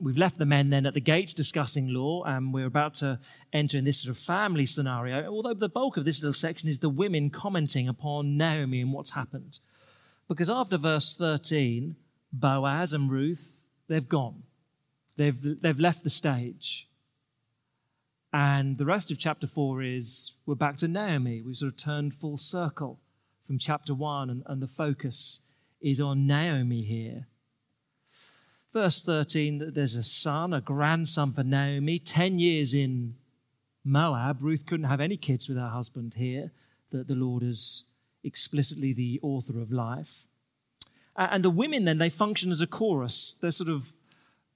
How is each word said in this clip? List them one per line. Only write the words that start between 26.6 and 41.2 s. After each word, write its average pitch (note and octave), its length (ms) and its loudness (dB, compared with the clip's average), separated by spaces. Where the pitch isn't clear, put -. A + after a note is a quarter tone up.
here. A2+ 460 -6
Verse G3 320 4
thirteen, D3+ 560 0
th-, D3+ 160 -6
there's C3 200 2
a A#2 60 -2
son, D#3+ 500 0
a C#3 100 0
grandson D3 680 2
for C3 120 0
Naomi, C#3 560 2
ten F3+ 400 2
years D#3 340 4
in B2+ 400 0
Moab. C#3 560 2
Ruth D3+ 240 0
couldn't D#3+ 220 -2
have C3+ 120 2
any F3 160 0
kids - 320 -2
with B2+ 120 -4
her A#2+ 100 -4
husband A#2 460 -8
here, B2+ 360 -4
that C3 180 -6
the C#3 60 -2
Lord B2 300 0
is - 400 -4
explicitly C#3 720 -2
the B2 280 -2
author B2+ 380 -4
of A2+ 120 -6
life. B2+ 540 -4
A-, F#3 160 0